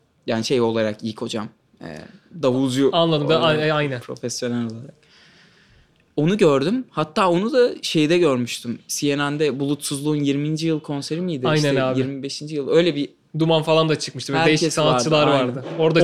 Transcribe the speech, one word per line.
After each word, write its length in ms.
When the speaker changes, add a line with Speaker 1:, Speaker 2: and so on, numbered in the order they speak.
Speaker 1:
Yani 180
şey 160
olarak 420
ilk 200
hocam. 260
Ee, 160
davulcu 500
Speaker 2:
Anladım, 360
ben 80
Speaker 1:
olarak 340
Speaker 2:
a-, 40
aynen. 260
Speaker 1:
profesyonel 680
olarak. 280
Onu 200
gördüm. 540
Hatta 400
onu 220
da 180
şeyde 360
görmüştüm. 600
C 300
N 180
N'de 240
Bulutsuzluğun 560
yirminci 500
yıl 140
konseri 400
miydi? 280
Speaker 2:
Aynen 200
Speaker 1:
İşte 140
Speaker 2:
abi. 160
Speaker 1:
yirmi 240
beşinci 320
yıl. 160
Öyle 240
bir 140
Speaker 2:
Duman 240
falan 260
da 100
çıkmıştı. 340
Böyle 100
Speaker 1:
Herkes 180
Speaker 2:
değişik 140
sanatçılar 520
Speaker 1:
vardı, 220
Speaker 2:
vardı. 180
Speaker 1:
aynen. 120
Speaker 2:
Orada 260